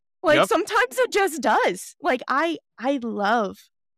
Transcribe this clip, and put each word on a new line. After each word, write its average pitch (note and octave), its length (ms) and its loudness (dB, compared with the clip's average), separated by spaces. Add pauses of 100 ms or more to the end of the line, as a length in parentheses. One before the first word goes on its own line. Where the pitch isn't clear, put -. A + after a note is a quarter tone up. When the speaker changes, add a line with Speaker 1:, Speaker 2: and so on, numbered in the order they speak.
(220)
Speaker 1:
Like, - 180 4
Speaker 2:
Yep. F3+ 100 4
Speaker 1:
sometimes A4+ 480 0
it B4+ 160 0
just F4 280 0
does. A3+ 600 0
Like, C4+ 260 -2
I, D#4 300 -2 (200)
I C4+ 240 -2
love, G#3 680 -2 (280)